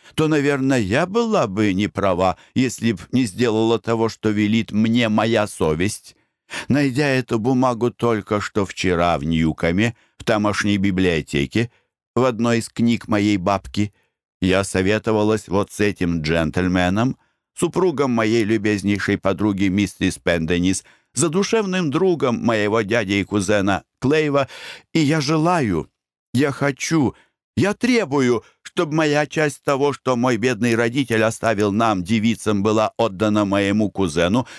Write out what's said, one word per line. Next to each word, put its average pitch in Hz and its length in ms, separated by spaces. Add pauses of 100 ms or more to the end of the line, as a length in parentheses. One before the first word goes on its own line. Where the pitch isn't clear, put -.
(140)
то, 156 140
наверное, 139 500
я 117 280
была 208 400
бы 104 260
не 98 160
права, 92 480 (180)
если 117 380
б 90 80 (120)
не 127 120
сделала 113 540
того, 113 300
что - 220
велит 107 420
мне 113 360
моя 107 380
совесть. 85 680 (520)
Найдя 139 400
эту 127 300
бумагу 123 520
только 107 500
что 98 260
вчера 85 520
в 69 60
Ньюкоме, 82 720 (220)
в - 60
тамошней 104 520
библиотеке, 92 960 (440)
в 120 100
одной 117 340
из 113 100
книг 117 400
моей 104 300
бабки, 101 540 (480)
я 92 220
советовалась 107 840
вот 95 240
с - 80
этим 90 400
джентльменом, 90 960 (380)
супругом 165 560
моей 113 340
любезнейшей 101 720
подруги 98 520
миссис 95 500
Пенденис, 87 680 (300)
задушевным 185 760
другом 139 540
моего 107 380
дяди 104 320
и 98 100
кузена 98 600 (160)
Клейва, 143 480 (440)
и 160 60
я 156 220
желаю, 147 680 (460)
я 135 180
хочу, 143 600 (420)
Я 190 180
требую, 143 720 (180)
чтоб 165 300
моя 151 340
часть 151 360
того, 143 300
что 127 240
мой 123 200
бедный 117 380
родитель 117 480
оставил 107 480
нам, 107 320
девицам, 104 600
была 107 340
отдана 104 480
моему 101 460
кузену, 92 580 (100)